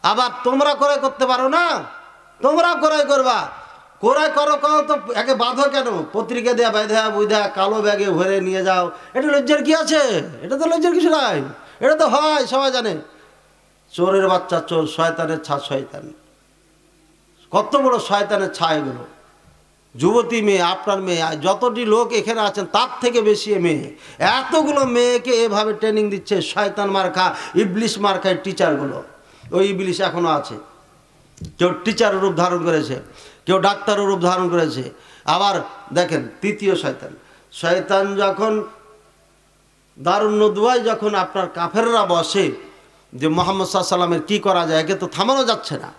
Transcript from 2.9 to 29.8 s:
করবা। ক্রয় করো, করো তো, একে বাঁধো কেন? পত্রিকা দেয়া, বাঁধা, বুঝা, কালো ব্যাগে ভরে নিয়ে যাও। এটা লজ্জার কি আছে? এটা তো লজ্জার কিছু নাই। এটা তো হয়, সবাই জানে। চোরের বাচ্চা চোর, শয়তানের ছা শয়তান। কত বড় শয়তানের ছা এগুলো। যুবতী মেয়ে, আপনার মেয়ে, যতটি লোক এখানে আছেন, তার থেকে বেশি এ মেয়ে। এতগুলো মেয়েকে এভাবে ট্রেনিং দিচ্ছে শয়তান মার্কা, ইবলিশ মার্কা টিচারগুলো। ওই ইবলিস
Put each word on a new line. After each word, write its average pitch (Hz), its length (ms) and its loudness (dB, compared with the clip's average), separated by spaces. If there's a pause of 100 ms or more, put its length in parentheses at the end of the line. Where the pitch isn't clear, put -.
করবা। 262 340 2 (600)
ক্রয় 285 300 2
করো, 294 260 2
করো 302 260 2
তো, 302 120 0 (180)
একে 240 220 0
বাঁধো 247 340 0
কেন? 269 200 -2 (240)
পত্রিকা 240 400 -2
দেয়া, 226 180 2
বাঁধা, 214 400 0
বুঝা, 208 320 0 (120)
কালো 202 280 0
ব্যাগে 202 280 2
ভরে 185 300 2
নিয়ে 185 220 -2
যাও। 185 220 2 (300)
এটা 277 140 0
লজ্জার 285 360 2
কি 311 100 4
আছে? 311 280 2 (400)
এটা 208 140 -4
তো 311 100 -2
লজ্জার 330 260 2
কিছু 330 180 4
নাই। 247 280 0 (420)
এটা 277 140 4
তো 311 140 4
হয়, 294 380 4
সবাই 269 260 2
জানে। 226 220 -2 (1000)
চোরের 190 360 2
বাচ্চা 180 320 0
চোর, 160 260 -2
শয়তানের 160 580 -2
ছা 143 120 -2 (120)
শয়তান। 139 360 -8 (1500)
কত 208 240 0
বড় 262 220 4
শয়তানের 202 560 0
ছা 170 200 0
এগুলো। 131 300 -6 (880)
যুবতী 226 480 2
মেয়ে, 196 200 2
আপনার 190 380 -2
মেয়ে, 175 220 -2 (200)
যতটি 214 420 0
লোক 220 280 4
এখানে 226 280 -2
আছেন, 202 320 -2
তার 240 180 0 (100)
থেকে 240 200 2
বেশি 208 320 2
এ 190 60 2
মেয়ে। 156 280 0 (320)
এতগুলো 277 680 0
মেয়েকে 247 480 0 (120)
এভাবে 214 280 0
ট্রেনিং 214 380 0
দিচ্ছে 196 320 -4
শয়তান 202 480 -2
মার্কা, 185 360 0 (280)
ইবলিশ 208 440 0
মার্কা 196 300 0 (160)
টিচারগুলো। 170 540 -2 (540)
ওই 190 160 2
ইবলিস 185 320 -2